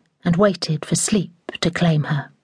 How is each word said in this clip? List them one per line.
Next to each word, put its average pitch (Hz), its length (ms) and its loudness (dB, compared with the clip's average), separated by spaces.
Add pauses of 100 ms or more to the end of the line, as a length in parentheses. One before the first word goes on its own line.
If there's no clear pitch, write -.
(240)
and 170 120 2
waited 180 480 0
for - 120 -2
sleep - 560 -4 (100)
to 165 80 0
claim 160 360 2
her. 147 260 -4 (120)